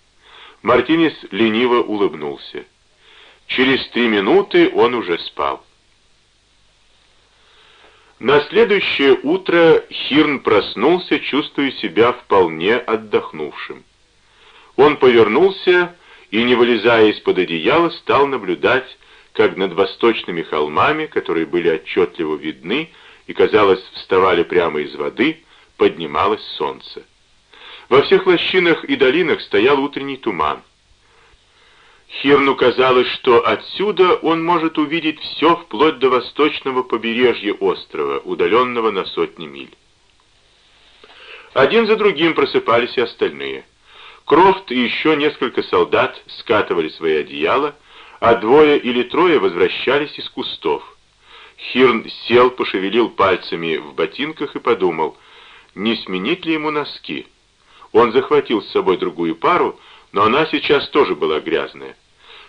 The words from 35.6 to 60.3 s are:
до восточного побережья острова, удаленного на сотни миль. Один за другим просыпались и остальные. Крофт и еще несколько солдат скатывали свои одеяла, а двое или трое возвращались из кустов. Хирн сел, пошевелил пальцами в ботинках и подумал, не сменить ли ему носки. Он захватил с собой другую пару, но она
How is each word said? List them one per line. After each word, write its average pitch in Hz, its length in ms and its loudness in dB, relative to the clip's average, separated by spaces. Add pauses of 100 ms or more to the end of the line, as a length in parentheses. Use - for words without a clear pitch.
до 131 100 2
восточного 131 720 -2
побережья 113 720 -2
острова, 73 640 -4
удаленного 110 720 0
на 92 160 -4
сотни 82 400 -6
миль. 69 300 -18 (1800)
Один 214 320 2
за 214 100 2
другим 170 380 0
просыпались 120 640 0
и - 40 2
остальные. 69 640 -6 (600)
Крофт 185 460 2
и 127 80 -2
еще 123 340 0
несколько 143 480 -2
солдат 107 580 0 (200)
скатывали 92 500 -2
свои 78 280 -2
одеяла, 80 580 -2 (440)
а 113 160 2
двое 147 440 4
или 120 240 -2
трое 151 360 2
возвращались 95 800 -2
из - 120 -14
кустов. - 540 -6 (720)
Хирн 120 500 0 (200)
сел, 123 240 4
пошевелил 101 580 -2
пальцами 85 680 -2
в 71 160 -12
ботинках 135 640 -6
и 139 40 -10
подумал, 82 580 -2 (580)
не 110 220 -4
сменить 117 480 -6
ли 160 80 -2
ему 151 180 -4
носки. 127 560 -8 (640)
Он 113 200 4
захватил 131 500 0
с - 100 -12
собой 92 260 0
другую 82 380 -4
пару, 151 440 -2 (320)
но 98 120 0
она 123 240 2